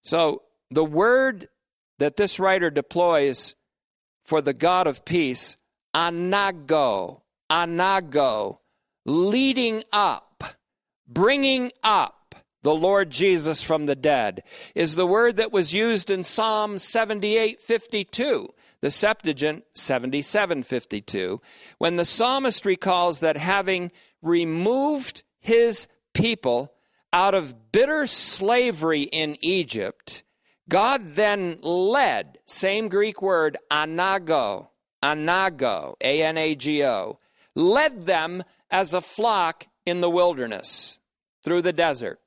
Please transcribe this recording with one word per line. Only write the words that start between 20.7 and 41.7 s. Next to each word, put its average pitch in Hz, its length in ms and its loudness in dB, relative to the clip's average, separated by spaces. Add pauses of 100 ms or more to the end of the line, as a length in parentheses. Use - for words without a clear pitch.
when 170 180 0
the 170 80 0
psalmist 254 600 0
recalls 180 540 0
that 160 180 0
having 180 540 -2 (320)
removed 175 1000 0 (160)
his 233 480 2 (240)
people 143 640 0 (380)
out 190 220 4
of 127 380 -4
bitter 285 340 2
slavery 190 960 0
in 151 380 -4
Egypt, 151 840 -4 (440)
God 226 340 2
then 185 600 0
led, 180 840 0
same 208 420 -2
Greek 202 340 -2
word, 165 340 2 (140)
anago, 156 960 -2 (340)
anago, 151 960 -2
A 147 220 2
N 160 140 0
A 156 180 -2
G 143 300 -2
O, 107 360 -2 (340)
led 220 520 2
them 175 380 -2 (260)
as 185 220 0
a 180 80 -2
flock 202 680 -2 (200)
in 175 140 -2
the 175 100 2
wilderness, 147 880 -2 (440)
through 175 200 0
the 175 100 0